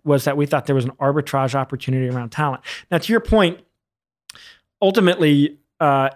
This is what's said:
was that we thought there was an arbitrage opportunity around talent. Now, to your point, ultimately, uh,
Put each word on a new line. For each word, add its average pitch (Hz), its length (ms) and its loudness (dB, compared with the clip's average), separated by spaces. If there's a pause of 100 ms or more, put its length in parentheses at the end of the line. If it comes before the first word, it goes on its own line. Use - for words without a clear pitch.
was 143 200 2
that 143 120 -2
we 147 100 0
thought 143 200 -2
there 143 80 0
was 127 120 0
an 131 60 -6
arbitrage 139 600 -2
opportunity 131 540 -4
around 123 220 -6
talent. 143 320 -4 (280)
Now, 170 80 0
to 214 140 -4
your 226 80 2
point, 202 400 2 (1200)
ultimately, 175 760 2 (240)
uh, 139 360 2